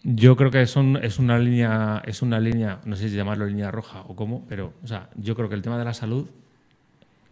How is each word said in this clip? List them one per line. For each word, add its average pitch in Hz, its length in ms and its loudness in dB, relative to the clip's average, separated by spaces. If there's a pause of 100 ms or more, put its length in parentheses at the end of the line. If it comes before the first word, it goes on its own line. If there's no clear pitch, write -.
Yo 120 340 8
creo 135 140 4
que 131 160 4
son, 135 360 2
es 110 160 -4
una 120 180 4
línea, 113 680 2
es 104 160 -10
una 117 180 0
línea, 113 460 0
no 104 100 -6
sé 104 140 -4
si 101 80 -4
llamarlo 104 280 -2
línea 101 260 -4
roja 104 320 -10
o 90 120 -16
cómo, 110 320 -8
pero, 95 240 -8 (100)
o 139 60 -12
sea, 101 300 -10
yo 107 180 -4
creo 110 140 -4
que 104 60 -4
el 98 60 -4
tema 117 160 -4
de 120 60 -4
la 117 100 -4
salud, 117 340 -4 (1040)